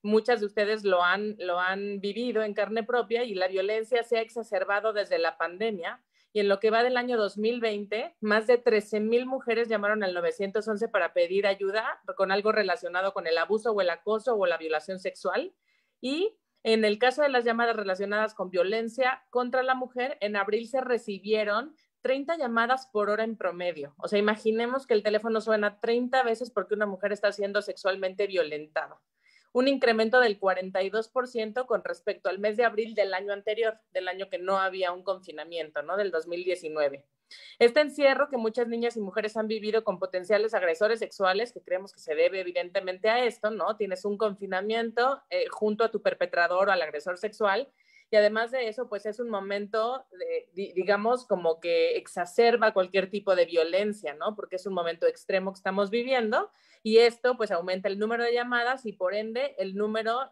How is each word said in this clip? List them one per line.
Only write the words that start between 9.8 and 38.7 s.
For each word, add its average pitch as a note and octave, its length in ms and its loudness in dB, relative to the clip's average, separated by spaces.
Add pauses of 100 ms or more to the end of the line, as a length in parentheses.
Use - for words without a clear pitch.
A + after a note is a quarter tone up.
al F3+ 120 -2
novecientos F#3+ 520 -2
once G#3+ 220 -2
para F3 240 0
pedir F#3 320 2
ayuda G3+ 560 -2 (160)
con F#3+ 140 0
algo G#3 200 2
relacionado F#3 640 0
con F3 140 -6
el E3 100 2
abuso G#3 340 0
o G#3 100 2
el F3+ 100 2
acoso G#3+ 440 -2
o G3 120 2
la E3+ 100 2
violación D#3+ 420 -4
sexual. F#3+ 540 -4 (480)
Y D#4+ 340 -2 (280)
en A3 220 2
el G#3 120 2
caso B3+ 240 2
de C#4+ 80 4
las B3 160 2
llamadas A#3 300 0
relacionadas G3+ 580 -2
con F#3 160 -8
violencia A3 800 -2
contra B3 320 0
la C4 140 2
mujer, B3 460 -4
en G#3 140 -2
abril G#3 320 0
se B3+ 140 -2
recibieron G#3+ 920 -2 (260)
treinta C#4 340 -2
llamadas B3 560 0
por G#3 200 2
hora G#3+ 120 0
en A3+ 140 -4
promedio. E3+ 600 -4
O - 80 -6
sea, G#3 100 2
imaginemos A3 720 0
que A#3 80 4
el G#3 80 2
teléfono G#3+ 360 0
suena G#3 400 0
treinta B3 440 0
veces A#3+ 260 -2
porque G3 240 -4
una G#3 140 0
mujer G3 260 -4
está G3+ 180 0
siendo G3+ 300 -2
sexualmente F#3+ 640 -2
violentada. D3+ 760 -4 (560)
Un B3+ 120 4
incremento A#3+ 520 4
del A3 200 4
cuarenta F#3+ 420 0
y F#3+ 80 -2
dos G#3+ 200 -4
por B3 180 -2
ciento A#3+ 400 -6
con G#3+ 160 0
respecto G3 440 -6
al F#3 120 -2
mes G#3 180 0
de A#3+ 80 4
abril A3 300 -2
del G3 180 0
año G3 180 -4
anterior, A3 460 -2 (140)
del F#3 160 -6
año F#3+ 200 -6
que F3+ 120 -8
no F#3+ 180 0
había F#3 340 -2
un F3+ 120 -10
confinamiento, D#3+ 800 -6
¿no? E3+ 120 -6
Del G3+ 140 0
dos E3 160 -2
mil F3 180 -8
diecinueve. D#3 640 -2 (540)
Este A#3+ 220 8
encierro C#4+ 480 2
que C4+ 80 -2
muchas A3+ 300 -2
niñas A#3 300 -4